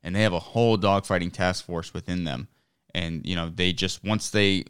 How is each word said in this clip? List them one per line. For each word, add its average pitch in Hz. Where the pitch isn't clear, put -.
And 90
they 107
have 107
a 87
whole 117
dogfighting 95
task 90
force 85
within 87
them. 71
And, 82
you 90
know, 82
they 90
just, -
once 107
they 98